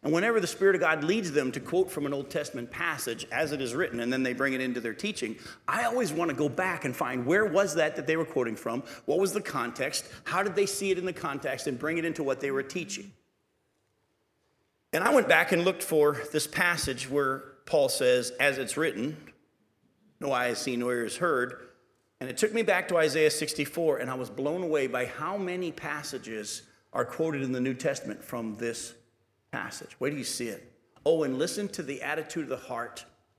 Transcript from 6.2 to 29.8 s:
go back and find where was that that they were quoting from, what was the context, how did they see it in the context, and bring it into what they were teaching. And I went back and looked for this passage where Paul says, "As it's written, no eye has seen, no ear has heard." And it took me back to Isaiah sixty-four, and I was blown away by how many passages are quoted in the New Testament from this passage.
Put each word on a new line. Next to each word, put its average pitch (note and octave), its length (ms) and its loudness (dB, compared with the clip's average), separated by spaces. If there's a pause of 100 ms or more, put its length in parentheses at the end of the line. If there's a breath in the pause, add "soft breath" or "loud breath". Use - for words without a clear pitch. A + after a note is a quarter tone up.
go C#3+ 140 0
back F3 360 -2
and B2+ 100 -2
find B2 320 -2
where G3 180 6
was F#3+ 300 2
that D#3 220 2
that C#3 100 -6
they D#3+ 100 4
were E3 80 2
quoting A#2+ 300 0
from, A#2+ 300 -4 (220 loud breath)
what D#3 120 2
was F#3+ 140 2
the G#3 80 -2
context, C3 680 -4 (160 loud breath)
how F#3 220 0
did G3+ 100 -2
they G3+ 120 4
see G3 260 0
it F3+ 60 2
in F3+ 60 -6
the F3+ 80 -2
context, C#3 540 -4
and B2+ 140 -4
bring D#3+ 180 -2
it E3 60 -2
into E3 180 -2
what C3+ 160 0
they C#3 140 -2
were C3+ 100 0
teaching. C3+ 500 -8 (1800)
And E3 100 2
I A#3 100 4
went B3+ 160 6
back E3 220 6
and E3+ 140 4
looked F#3 180 2
for D3 480 4
this D3+ 160 0
passage C3+ 640 0
where C3+ 300 0 (260)
Paul C#3+ 220 4
says, B2+ 500 4
"As C#3 200 4
it's B2 180 -4
written, D3 400 -2 (1040)
no C#3 100 -2
eye B2 160 2
has A#2 140 0
seen, B2 180 -2
no B2 120 0
ear A#2+ 120 0
has A2 140 -4
heard." B2+ 540 0 (500)
And C3 100 -6
it B2 60 -8
took G#3+ 180 2
me A3+ 80 2
back F#3 260 2
to F3 100 4
Isaiah D#3 340 6
sixty-four, D3+ 680 0
and B2 100 -4
I C3 60 -4
was B2 160 -6
blown C#3+ 320 -2
away D#3 240 2
by B2 200 -2
how E3 300 -6
many F3+ 360 -4
passages A#2+ 880 -8 (300 soft breath)
are A#2+ 120 2
quoted D3+ 380 -2
in C3 80 -2
the B2+ 100 0
New C3 140 2
Testament B2+ 480 -4
from A2+ 360 -6
this A#2 360 -6 (560)
passage. - 480 -8